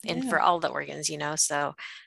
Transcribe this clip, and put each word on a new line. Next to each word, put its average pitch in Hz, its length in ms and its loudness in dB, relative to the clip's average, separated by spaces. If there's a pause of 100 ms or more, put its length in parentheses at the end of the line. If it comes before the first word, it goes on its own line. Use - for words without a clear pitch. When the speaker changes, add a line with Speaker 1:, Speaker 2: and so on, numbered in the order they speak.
Speaker 1:
and 170 180 -2
for 196 140 2
Speaker 2:
Yeah. - 20 4
Speaker 1:
all 175 180 6
the 160 100 2
organs, 143 400 -4
you 156 80 -4
know? 151 200 -2
So, 143 380 2 (320)